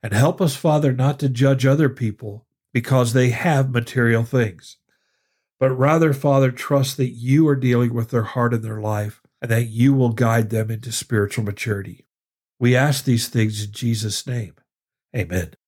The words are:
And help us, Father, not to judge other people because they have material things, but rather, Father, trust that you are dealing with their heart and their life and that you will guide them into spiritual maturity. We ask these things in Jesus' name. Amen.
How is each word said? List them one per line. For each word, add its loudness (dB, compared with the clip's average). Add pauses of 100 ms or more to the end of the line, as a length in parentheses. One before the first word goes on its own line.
And -8
help 2
us, 0
Father, 2
not 0
to 0
judge 2
other 4
people -6 (280)
because 0
they 4
have 0
material 0
things, -4 (840)
but 2
rather, 2
Father, 2
trust -2
that -2
you 2
are 4
dealing 0
with -4
their 0
heart -2
and -4
their -8
life -6 (200)
and -4
that 0
you 4
will 2
guide 0
them -2
into -10
spiritual -2
maturity. -8 (540)
We 4
ask 2
these 0
things -2
in -10
Jesus' -4
name. -8 (600)
Amen. -4 (140)